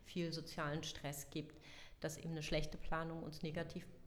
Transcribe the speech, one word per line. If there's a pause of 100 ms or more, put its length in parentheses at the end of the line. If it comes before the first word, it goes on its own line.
viel
sozialen
Stress
gibt, (400)
dass
eben
eine
schlechte
Planung
uns
negativ (200)